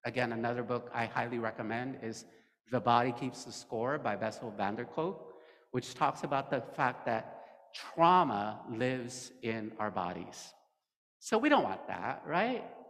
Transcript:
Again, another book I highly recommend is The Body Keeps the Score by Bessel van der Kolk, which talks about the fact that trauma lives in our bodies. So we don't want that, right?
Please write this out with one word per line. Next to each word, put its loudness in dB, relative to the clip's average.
Again, 0
another 0
book -2
I 2
highly -2
recommend -4
is -8
The 2
Body 6
Keeps -6
the -14
Score -2
by 0
Bessel -4
van 0
der -4
Kolk, -6
which -4
talks 2
about -2
the 2
fact -2
that -2
trauma 4
lives -2
in -2
our 0
bodies. -6
So 2
we 4
don't 8
want -4
that, -4
right? 0